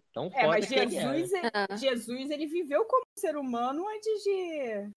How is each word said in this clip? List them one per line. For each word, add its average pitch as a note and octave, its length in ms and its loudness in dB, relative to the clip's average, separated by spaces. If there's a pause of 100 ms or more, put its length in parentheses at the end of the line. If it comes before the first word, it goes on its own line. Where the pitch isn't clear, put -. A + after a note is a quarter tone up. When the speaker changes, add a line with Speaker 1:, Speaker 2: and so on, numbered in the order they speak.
(120)
Speaker 1:
Tão C3 140 -4
Speaker 2:
É, F#3+ 40 -4
Speaker 1:
foda B3 180 4
Speaker 2:
mas E3 180 4
Speaker 1:
que C4 80 -2
ele B3+ 220 4
era. - 220 0
Speaker 2:
Jesus, F4+ 140 0
ele, F4 200 0
Speaker 3:
É. G3 240 0
Speaker 2:
Jesus, B3 540 -2
ele D4+ 160 -2
viveu D#4 400 0
como B4 160 4 (160)
ser D#4 180 0
humano C4 520 -2
antes G#4+ 340 -2
de, D4 760 -2